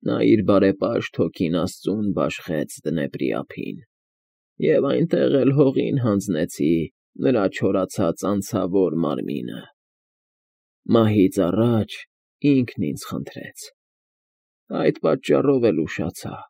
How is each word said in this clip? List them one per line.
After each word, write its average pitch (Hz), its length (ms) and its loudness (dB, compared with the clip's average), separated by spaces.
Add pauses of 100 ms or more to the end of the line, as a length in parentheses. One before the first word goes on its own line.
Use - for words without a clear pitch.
նա - 180 -2
իր 113 220 6
բարեպաշտ 98 760 0
հոգին 85 360 -2
Աստծուն 92 560 -2
բաշխեց 76 720 -4
Դնեպրի 73 500 -4
ափին, - 460 -8 (840)
և 147 280 2
այնտեղ 139 500 2
էլ 131 160 4
հողին 135 480 2
հանձնեցի 90 720 0 (460)
նրա 120 260 2
չորացած 95 800 -2
անցավոր 95 720 0
մարմինը։ 62 640 -4 (1200)
Մահից 104 540 4
առաջ 107 560 0 (460)
ինքն 131 420 2
ինձ 69 240 -8
խնդրեց։ - 560 -12 (1040)
Այդ - 300 0
պատճառով 139 640 2
էլ 85 160 4
ուշացա։ - 540 -6 (160)